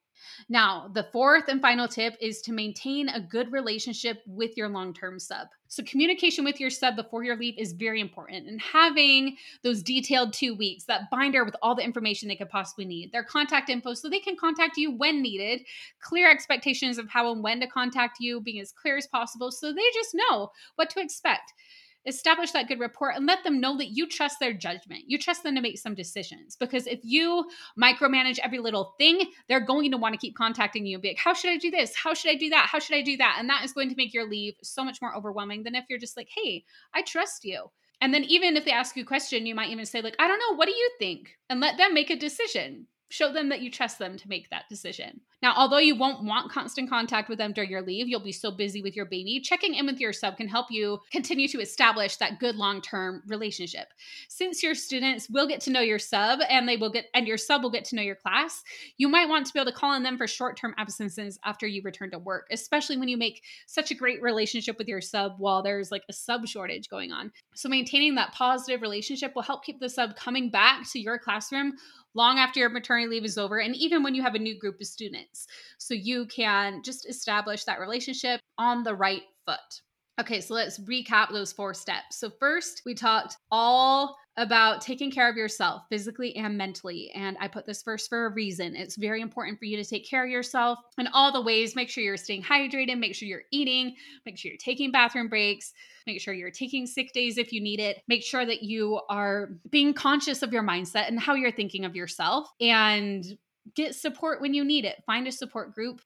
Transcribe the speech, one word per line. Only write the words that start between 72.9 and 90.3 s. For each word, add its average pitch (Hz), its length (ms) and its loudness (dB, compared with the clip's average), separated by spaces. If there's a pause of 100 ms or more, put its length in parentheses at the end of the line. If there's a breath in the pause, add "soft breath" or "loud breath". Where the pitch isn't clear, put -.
leave 226 160 -2
is 214 140 -4
over, 208 220 0
and 233 160 0
even 320 260 4
when 277 140 2
you 262 80 0
have 247 100 2
a 214 60 0
new 220 200 -4
group 196 220 -6
of 202 60 -12
students. - 600 -12 (300 loud breath)
So - 160 -6
you 233 320 -2
can 202 560 0
just 262 260 -12
establish 208 580 -4
that - 140 -2
relationship 247 640 -4 (160)
on 240 240 2
the 220 140 -2
right 190 260 0 (240)
foot. - 360 -8 (380)
Okay, 233 220 -2
so 220 140 -8
let's 214 240 -2
recap 220 500 2
those 202 240 -6
four 196 220 -6
steps. - 420 -8
So 214 220 -8
first, 311 440 0
we 247 120 -6
talked 220 420 0 (140)
all 262 680 6 (200 loud breath)
about 226 440 6
taking 262 300 -6
care 254 180 4
of 220 60 -2
yourself 208 540 -2
physically 226 460 -6
and 208 220 -4
mentally. 185 560 -8
And 196 260 -6
I 196 80 -4
put 196 180 -10
this 208 180 -10
first 220 260 -6
for 233 160 0
a 214 80 -2
reason. 185 420 -4
It's - 200 -10
very 214 260 -2
important 214 380 -8
for 233 60 -12
you 208 120 -4
to 208 60 -6
take 214 240 -6
care 269 160 0
of 254 60 -2
yourself 247 500 0 (180)